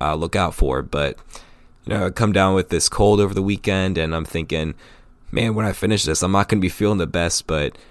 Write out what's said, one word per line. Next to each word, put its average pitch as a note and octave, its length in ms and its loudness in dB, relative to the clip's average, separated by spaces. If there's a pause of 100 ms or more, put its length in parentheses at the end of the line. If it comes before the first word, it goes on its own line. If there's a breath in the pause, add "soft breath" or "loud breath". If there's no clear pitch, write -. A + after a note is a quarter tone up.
uh, D2+ 160 0
look E2 180 -4
out F#2 200 0
for." C2 280 0
But, C#2+ 360 -4 (680 loud breath)
you - 100 -4
know, G2+ 120 0
I F#2 40 0
come G#2 220 0
down F#2+ 240 4
with F#2 140 0
this E2+ 180 0
cold G#2 320 4
over G2+ 120 2
the F#2+ 100 -2
weekend, F#2+ 540 0
and D#2+ 180 -2
I'm E2 100 -4
thinking, D#2+ 500 -4 (560 loud breath)
"Man, A2+ 240 0
when G#2+ 120 0
I G2 60 0
finish G#2 320 0
this, D#2 180 -2
I'm F#2 100 0
not G2 160 2
gonna G#2+ 120 2
be F#2 100 0
feeling G#2+ 260 0
the F2 100 0
best," E2+ 400 -2
but, D2+ 300 -2 (140 loud breath)